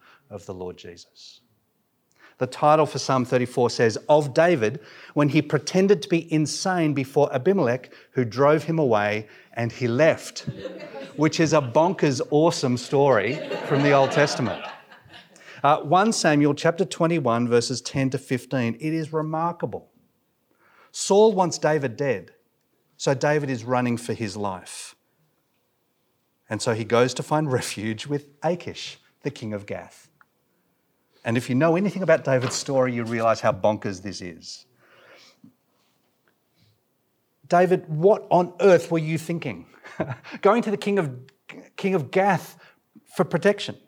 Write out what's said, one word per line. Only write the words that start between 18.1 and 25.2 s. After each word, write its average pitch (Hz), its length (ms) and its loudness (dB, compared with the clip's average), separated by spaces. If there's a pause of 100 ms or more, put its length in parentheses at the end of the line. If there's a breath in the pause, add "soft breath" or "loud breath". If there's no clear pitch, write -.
fifteen. 120 640 -4
It 156 140 -4
is 156 200 -6
remarkable. 160 800 -6 (1000 soft breath)
Saul 208 420 4
wants 185 260 0
David 143 360 0
dead, 117 360 -4 (680)
so 147 160 0
David 147 380 0
is 113 120 -6
running 123 340 0
for 117 160 -8
his 104 220 -6
life. 98 600 -10 (1600)